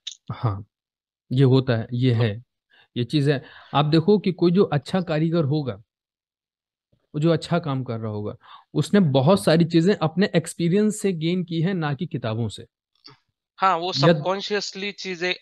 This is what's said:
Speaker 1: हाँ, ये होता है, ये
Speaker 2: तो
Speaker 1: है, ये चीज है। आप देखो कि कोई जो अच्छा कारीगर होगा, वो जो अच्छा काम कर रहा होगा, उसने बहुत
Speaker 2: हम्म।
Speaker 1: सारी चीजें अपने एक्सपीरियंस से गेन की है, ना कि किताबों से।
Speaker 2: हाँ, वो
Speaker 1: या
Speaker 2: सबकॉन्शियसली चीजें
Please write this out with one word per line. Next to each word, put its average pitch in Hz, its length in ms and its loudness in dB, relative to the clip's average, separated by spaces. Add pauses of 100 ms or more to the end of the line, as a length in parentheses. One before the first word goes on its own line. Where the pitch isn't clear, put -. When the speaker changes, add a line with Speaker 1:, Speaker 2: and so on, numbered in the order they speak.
(320)
Speaker 1:
हाँ, 104 340 -4 (680)
ये 135 120 2
होता 127 340 2
है, 110 160 -8
ये 123 180 0
Speaker 2:
तो 113 60 2
Speaker 1:
है, 113 260 -2 (540)
ये 120 60 -2
चीज 143 260 0
है। 135 140 -2 (300)
आप 143 120 2
देखो 165 340 4
कि 185 120 -2
कोई 175 200 2
जो 190 120 4
अच्छा - 380 -2
कारीगर 165 420 0
होगा, 139 320 -2 (1160)
वो - 260 -12
जो 160 120 2
अच्छा 165 280 -2
काम 139 240 -4
कर 120 140 -6
रहा 110 140 -6
होगा, 104 240 -8 (380)
उसने 151 260 2
बहुत 175 400 4
Speaker 2:
हम्म। - 60 -10
Speaker 1:
सारी 165 200 4
चीजें 170 300 2
अपने 175 400 0
एक्सपीरियंस 180 640 0
से 196 140 -2
गेन 170 300 -2
की 165 180 -4
है, 185 120 0
ना 156 200 -2
कि 151 120 -6
किताबों 117 440 -4
से। - 160 -14 (920)
Speaker 2:
हाँ, 185 200 2
वो 170 100 -6
Speaker 1:
या 147 260 4
Speaker 2:
सबकॉन्शियसली 190 800 -4
चीजें 180 500 -6